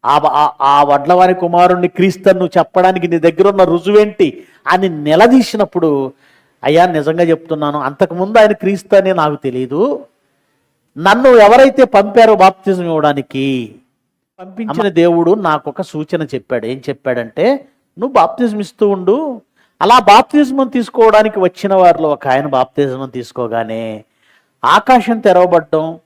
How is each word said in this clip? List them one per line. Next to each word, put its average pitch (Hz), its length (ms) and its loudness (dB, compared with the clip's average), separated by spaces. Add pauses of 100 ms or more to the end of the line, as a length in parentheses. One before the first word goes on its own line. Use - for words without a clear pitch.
ఆ 139 140 2
బ-, 147 80 -2
ఆ, 147 340 0
ఆ 143 240 2
వడ్లవారి 175 500 2
కుమారుణ్ణి 180 540 0
క్రీస్తు 180 400 -2
అని 185 100 4
నువ్వు 180 200 -2
చెప్పడానికి 180 500 0
నీ 170 100 -2
దగ్గర 170 300 2
ఉన్న 196 160 2
రుజువేంటి?" 185 800 0 (220)
అని 185 220 -2
నిలదీసినప్పుడు, 165 1200 0 (520)
"అయ్యా, 160 220 2
నిజంగా 160 360 -2
చెప్తున్నాను, 156 580 -4
అంతకుముందు 180 580 -4
ఆయన 214 140 4
క్రీస్తు 202 440 -4
అని 190 180 0
నాకు 151 200 -2
తెలియదు. 143 680 -6 (960)
నన్ను 214 300 2
ఎవరైతే 254 560 6
పంపారో 220 500 2
బాప్తిజం 190 500 0
ఇవ్వడానికి, 139 920 -4 (680)
పంపించిన 196 480 -8
దేవుడు 170 460 2
నాకు 160 360 -4
ఒక 185 120 -12
సూచన 160 400 -8
చెప్పాడు." 127 440 -8
ఏం 131 220 -10
చెప్పాడంటే, 135 800 -6 (300)
"నువ్వు 254 160 -8
బాప్తిజం 208 460 0
ఇస్తూ 202 280 -4
ఉండు." 202 520 -4 (420)
అలా 202 160 4
బాప్తిజం 254 680 2
తీసుకోవడానికి 220 720 0
వచ్చిన 190 340 -2
వారిలో 170 340 2
ఒక 143 200 -4
ఆయన 131 180 0
బాప్తిజం 135 680 -4
తీసుకోగానే 113 880 -8 (600)
ఆకాశం 220 540 2
తెరవబడటం 170 880 0